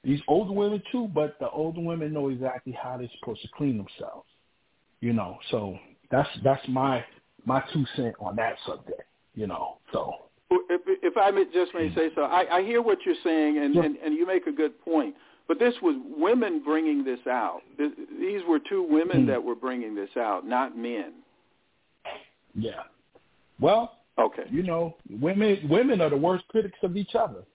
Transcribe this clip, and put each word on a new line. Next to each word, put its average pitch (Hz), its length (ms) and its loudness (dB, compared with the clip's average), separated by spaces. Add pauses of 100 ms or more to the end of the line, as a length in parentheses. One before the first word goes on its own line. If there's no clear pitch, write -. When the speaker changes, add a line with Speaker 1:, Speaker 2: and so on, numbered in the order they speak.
Speaker 1:
These 143 240 2
older 185 240 4
women 202 300 0 (100)
too, 240 220 -2
but 151 260 -2
the 127 100 -4
older 165 300 -4
women 165 320 -4
know 143 160 -2
exactly 127 440 -6
how 127 260 -10
they're 123 100 -10 (100)
supposed 113 240 -10
to 113 140 -14
clean 139 220 0
themselves. - 480 -12 (760)
You 120 140 0
know, 95 240 -4 (120)
so 101 280 -4 (320)
that's, 135 180 2 (160)
that's 135 240 2
my, 131 340 0 (440)
my 131 160 2 (100)
two 147 120 0 (120)
cent 120 240 -2
on 98 160 -6
that 113 200 0 (100)
subject, - 360 -10 (320)
you - 120 -4
know, 85 320 -8 (140)
so. - 200 -4 (380)
Speaker 2:
If, 180 320 2 (200)
if 175 140 0
I 202 140 6
may, 196 160 4
just 175 280 0
may 160 140 -2
Speaker 1:
Mm. 165 60 -6
Speaker 2:
say 160 200 2
so, 156 80 0
I, 175 360 2
I 190 40 2
hear 233 200 2
what 208 240 2
you're 170 80 2 (100)
saying, 151 340 2
and, 147 160 2
Speaker 1:
Yeah. 170 100 6
Speaker 2:
and, 147 120 0
and 151 180 -2
you 170 120 2
make 180 200 0
a 151 60 -2
good 151 300 -2
point. 143 320 0 (320)
But 180 120 0
this 240 220 4
was 156 160 2 (200)
women 185 460 2
bringing 151 420 2
this 123 220 -4
out. 107 360 -2 (160)
Th-, 147 140 0 (280)
these 190 260 -2
were 190 120 4 (100)
two 196 140 0
women 156 420 4
Speaker 1:
Mm. 139 40 4
Speaker 2:
that 127 140 0
were 120 120 -4
bringing 120 400 -6
this 98 220 -6
out, 101 300 -2
not 123 300 -2
men. 117 380 -6 (1400)
Speaker 1:
Yeah. 107 280 -6 (800)
Well, 220 340 4 (240)
Speaker 2:
Okay. - 320 0
Speaker 1:
you 160 140 -2
know, 170 320 -2 (120)
women, 196 600 2
women 220 320 4
are 156 100 4
the 143 60 2
worst 175 320 2
critics 208 340 -2
of 180 140 -2
each 202 180 -6
other. 160 300 -2 (100)